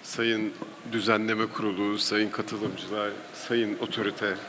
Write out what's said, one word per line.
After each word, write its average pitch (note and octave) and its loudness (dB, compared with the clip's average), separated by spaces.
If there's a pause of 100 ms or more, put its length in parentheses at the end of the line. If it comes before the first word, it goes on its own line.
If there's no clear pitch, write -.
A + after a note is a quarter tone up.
Sayın A2 2 (400)
Düzenleme A2 4
Kurulu, G#2 0
sayın G#2+ 2
katılımcılar, G#2 -4 (240)
sayın A2+ 0
otorite G#2 0 (140)